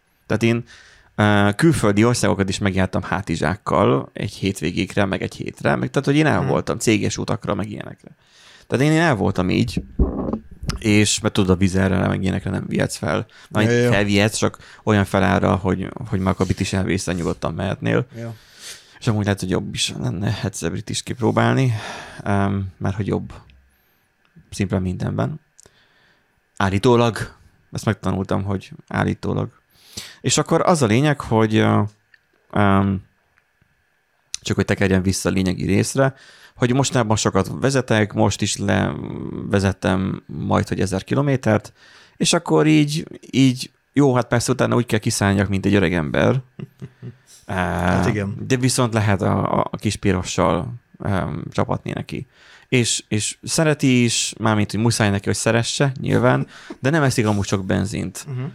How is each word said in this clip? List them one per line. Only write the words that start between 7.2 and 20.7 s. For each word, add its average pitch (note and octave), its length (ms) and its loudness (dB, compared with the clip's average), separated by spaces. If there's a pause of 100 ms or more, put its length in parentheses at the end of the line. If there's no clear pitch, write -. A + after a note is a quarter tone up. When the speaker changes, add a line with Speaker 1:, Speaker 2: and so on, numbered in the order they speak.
Speaker 1:
meg G2+ 160 -6
ilyenekre. - 400 -14 (560)
Tehát B2 180 0
én, D3+ 80 4
én D#3+ 80 2
el E3 140 2
voltam F#2+ 360 0
így, G#2 320 0 (960)
és G#2 420 2
mert G#2+ 140 -4
tudod, F#2 160 2
a F#2 60 4
vizerre, F#2+ 520 2
meg G2 140 -2
ilyenekre F#2+ 280 -4
nem F#2+ 160 -4
vihetsz - 300 -2
fel. G2+ 300 -4 (220)
Na, G#2+ 120 -2
Speaker 2:
Ja, A2 100 2
ja. A#2+ 200 2
Speaker 1:
felvihetsz, G#2 460 2
csak - 220 0 (260)
olyan G#2 200 4
felára, F#2+ 500 2
hogy, F#2 340 -2 (200)
hogy F#2+ 120 -2
Makabit F#2 400 0
is G2 120 -2
elvész, F#2+ 340 -2
nyugodtan F2 480 -4
mehetnél. A2 520 -2 (100)
Speaker 2:
Ja. A2+ 180 -12 (640)
Speaker 1:
És - 80 -6
amúgy G#2+ 180 0
lehet, G2 160 0
hogy F#2 100 -4
jobb F#2+ 240 -2
is - 260 -4
lenne G#2+ 420 -4
egyszer G2 280 -4